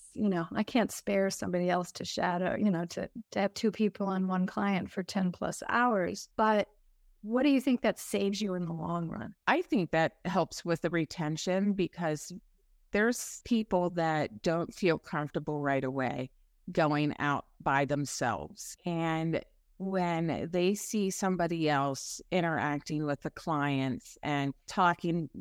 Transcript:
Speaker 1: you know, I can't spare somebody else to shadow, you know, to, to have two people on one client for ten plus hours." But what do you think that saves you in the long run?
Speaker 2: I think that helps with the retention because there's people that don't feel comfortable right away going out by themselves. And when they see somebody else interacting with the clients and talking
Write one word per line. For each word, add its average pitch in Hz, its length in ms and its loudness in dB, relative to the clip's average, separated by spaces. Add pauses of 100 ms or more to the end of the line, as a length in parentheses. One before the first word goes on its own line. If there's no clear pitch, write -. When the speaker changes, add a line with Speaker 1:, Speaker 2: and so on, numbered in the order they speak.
(140)
Speaker 1:
you 208 160 2
know, 170 240 0
I 208 100 0
can't 220 300 2
spare 196 360 0
somebody 180 400 0
else 180 240 0
to 185 120 -10
shadow, 180 520 0
you 202 140 4
know, 170 140 0
to, - 240 -8 (220)
to 208 100 -2
have 202 120 0
two - 180 0
people 202 360 0
on 190 220 0
one 185 160 2
client 196 440 -2
for 190 140 -6
ten 185 300 -2
plus - 340 -6
hours." 208 680 0
But 214 320 4 (520)
what 233 220 0
do 294 60 6
you 269 100 6
think 247 220 2
that 214 180 0
saves 196 420 -2
you 196 120 0
in 180 120 -2
the 165 80 -4
long 170 360 -2
run? - 260 -8 (120)
Speaker 2:
I 294 140 4
think - 300 0
that 160 220 2 (100)
helps 175 400 -2
with 165 180 0
the 165 80 0
retention 170 840 0
because 175 580 -4 (600)
there's 220 520 0
people 190 460 2
that 160 520 0
don't 165 320 0
feel 165 240 2
comfortable 151 640 -4
right 139 240 2
away 131 460 -2 (420)
going 151 480 2
out 143 260 0 (160)
by 143 240 2
themselves. 127 920 -4 (100)
And 165 560 0 (360)
when 170 760 -2
they 180 220 2
see 202 360 -2
somebody 170 600 0
else 139 520 -2 (100)
interacting 151 720 0
with 143 160 -2
the - 100 -6
clients 143 920 -2
and 139 300 -2 (140)
talking 175 600 2 (120)